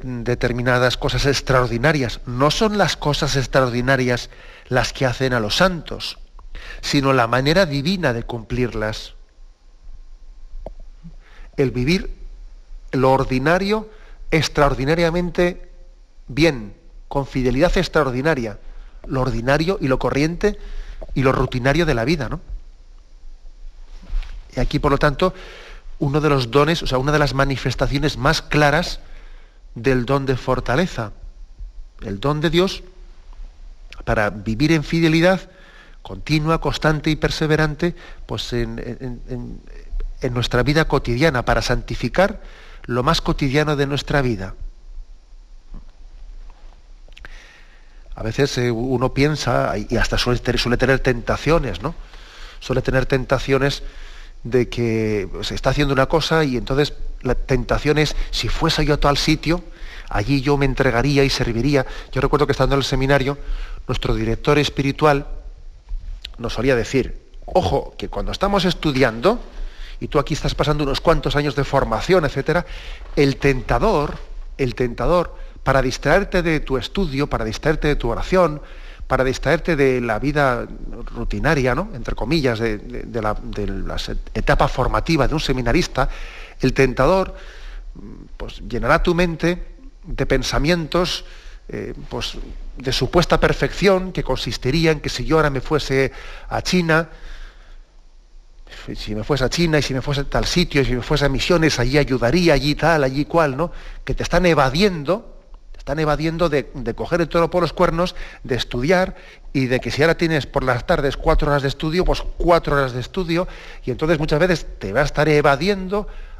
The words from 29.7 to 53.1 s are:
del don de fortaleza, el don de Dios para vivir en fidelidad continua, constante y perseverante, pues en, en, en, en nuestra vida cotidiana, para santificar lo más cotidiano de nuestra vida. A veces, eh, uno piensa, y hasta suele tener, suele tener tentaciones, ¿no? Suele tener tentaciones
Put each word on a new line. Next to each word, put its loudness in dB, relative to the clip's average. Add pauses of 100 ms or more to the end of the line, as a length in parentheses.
del 2
don 0
de 0
fortaleza, -2 (880)
el -6
don 0
de 2
Dios 2 (1200)
para 0
vivir 0
en 2
fidelidad 2 (520)
continua, 0
constante 0
y 0
perseverante, 0 (300)
pues -8
en, -2
en, -10
en, -10 (600)
en -2
nuestra 2
vida 4
cotidiana, 2
para 2
santificar 0 (440)
lo 0
más 2
cotidiano 2
de 2
nuestra 0
vida. -2 (3500)
A -10
veces, 0
eh, 0
uno 0
piensa, 0
y -2
hasta 2
suele 0
tener, -2
suele 0
tener 4
tentaciones, 0
¿no? -4 (640)
Suele -2
tener 2
tentaciones 0 (600)